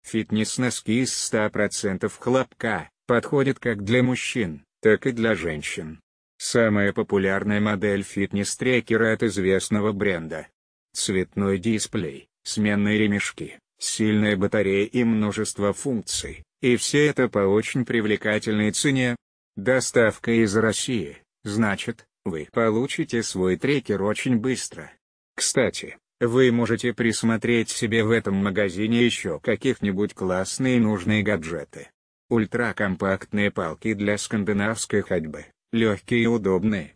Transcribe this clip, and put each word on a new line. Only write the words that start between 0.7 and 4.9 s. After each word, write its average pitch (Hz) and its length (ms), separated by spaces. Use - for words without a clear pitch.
из 120 100
ста 107 380
процентов 101 680
хлопка 120 680
подходят 131 520
как 104 260
для 120 180
мужчин, 117 640
так 107 260